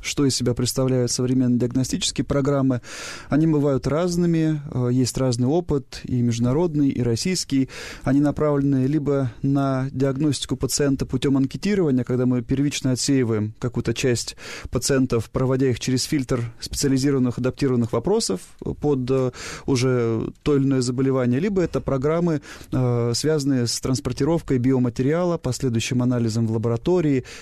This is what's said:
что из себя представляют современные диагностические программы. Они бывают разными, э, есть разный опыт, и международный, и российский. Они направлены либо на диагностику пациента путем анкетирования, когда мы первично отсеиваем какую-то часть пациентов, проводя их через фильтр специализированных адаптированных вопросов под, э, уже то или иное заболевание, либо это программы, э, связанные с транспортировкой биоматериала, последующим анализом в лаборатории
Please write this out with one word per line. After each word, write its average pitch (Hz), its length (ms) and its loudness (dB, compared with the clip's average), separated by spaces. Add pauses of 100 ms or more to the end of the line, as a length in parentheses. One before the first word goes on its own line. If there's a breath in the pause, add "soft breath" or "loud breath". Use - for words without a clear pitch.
что - 240 -2
из 131 120 2
себя 123 180 0
представляют 127 560 0
современные 127 480 2
диагностические 127 680 -2
программы. 139 560 0 (500 loud breath)
Они 156 180 4
бывают 143 400 2
разными, 165 720 0 (120)
э, 123 200 0
есть 127 260 0
разный 123 300 2
опыт, 151 560 -2
и 123 180 0
международный, 135 680 2
и 123 140 0
российский. 135 680 0 (360 loud breath)
Они 135 160 4
направлены 143 680 2
либо 139 460 0 (100)
на 139 480 0
диагностику 135 680 -2
пациента 139 480 0
путем 139 320 0
анкетирования, 139 680 2
когда 127 220 0
мы 127 160 2
первично 135 500 0
отсеиваем 113 680 0
какую-то 123 340 -4
часть 120 440 -2 (340 loud breath)
пациентов, 131 600 0
проводя 131 380 0
их 117 120 0
через 127 240 0
фильтр 131 400 -2 (160)
специализированных 135 760 0
адаптированных 127 540 0
вопросов 185 480 0 (400)
под, 131 300 0
э, 131 220 2 (340 loud breath)
уже 120 640 0 (140)
то 147 120 4
или 135 60 4
иное 135 180 2
заболевание, 127 600 2
либо 190 200 0
это - 200 -2
программы, 151 600 0 (320 loud breath)
э, 120 440 0
связанные 139 500 0
с - 140 -4
транспортировкой 135 760 0
биоматериала, 131 800 2
последующим 123 640 -2
анализом 117 440 0
в 110 60 0
лаборатории 123 720 0 (180 loud breath)